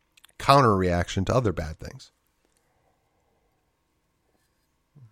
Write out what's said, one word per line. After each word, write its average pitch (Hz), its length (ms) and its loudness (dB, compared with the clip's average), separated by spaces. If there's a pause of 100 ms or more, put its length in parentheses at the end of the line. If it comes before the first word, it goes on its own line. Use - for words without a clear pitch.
(380)
counter 135 380 4
reaction 90 500 -2
to 104 80 -2
other 117 180 0
bad 78 260 -10
things. - 320 -18 (3000)